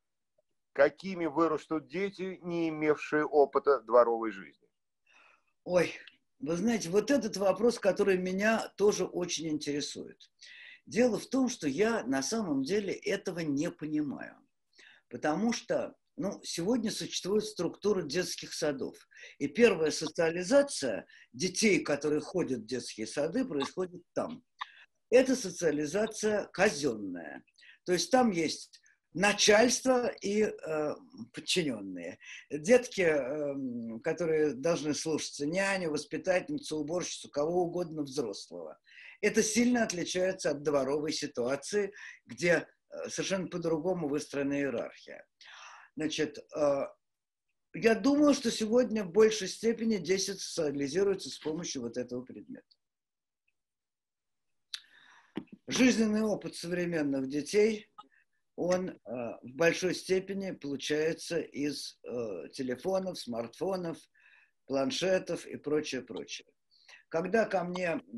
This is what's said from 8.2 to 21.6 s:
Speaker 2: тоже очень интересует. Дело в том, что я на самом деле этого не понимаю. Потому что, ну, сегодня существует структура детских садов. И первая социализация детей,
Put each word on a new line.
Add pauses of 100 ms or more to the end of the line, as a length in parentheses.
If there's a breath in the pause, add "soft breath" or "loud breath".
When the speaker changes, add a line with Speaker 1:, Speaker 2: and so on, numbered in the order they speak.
Speaker 2:
тоже
очень
интересует. (680 loud breath)
Дело
в
том,
что
я
на
самом
деле
этого
не
понимаю. (720 soft breath)
Потому
что, (220)
ну,
сегодня
существует
структура
детских
садов. (440 loud breath)
И
первая
социализация (260 soft breath)
детей,